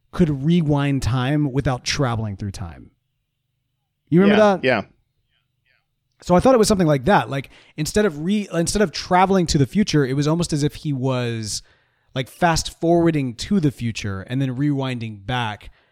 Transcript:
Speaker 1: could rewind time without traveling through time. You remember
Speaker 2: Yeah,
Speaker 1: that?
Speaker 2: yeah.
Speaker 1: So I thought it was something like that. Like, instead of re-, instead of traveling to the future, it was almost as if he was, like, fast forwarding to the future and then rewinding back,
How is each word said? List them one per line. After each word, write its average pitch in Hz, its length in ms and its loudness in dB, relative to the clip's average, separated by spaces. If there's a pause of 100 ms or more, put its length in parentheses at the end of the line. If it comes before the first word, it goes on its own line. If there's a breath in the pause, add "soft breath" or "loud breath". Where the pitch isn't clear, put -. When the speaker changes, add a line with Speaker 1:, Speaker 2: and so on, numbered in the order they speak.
(100)
Speaker 1:
could 151 340 0
rewind 143 580 0
time 135 500 0
without 131 320 -2
traveling 113 520 -4
through 101 160 -8
time. 80 380 -14 (1200)
You 165 120 6
remember 208 200 6
Speaker 2:
Yeah, 208 140 6
Speaker 1:
that? 131 80 -8
Speaker 2:
yeah. 123 180 2 (1400)
Speaker 1:
So 135 120 0
I 139 60 6
thought 262 140 6
it 247 40 4
was 208 100 6
something 185 180 2
like 139 180 2
that. 143 260 2
Like, 135 200 -8 (260 soft breath)
instead 180 300 0
of 147 180 -4
re-, 202 280 -2
instead 170 300 0
of 180 80 0
traveling 180 580 2
to - 100 0
the 139 80 4
future, 156 380 2
it 127 100 -4
was 143 120 -2
almost 165 280 -2
as 143 80 0
if 147 140 -2
he 151 160 -6
was, 123 680 -4 (520)
like, 131 140 -6
fast - 520 -2
forwarding 165 560 2
to 202 240 0
the 151 100 2
future 104 520 -8
and 127 180 -4
then 131 160 -4
rewinding 127 680 -6
back, 117 440 -6 (220)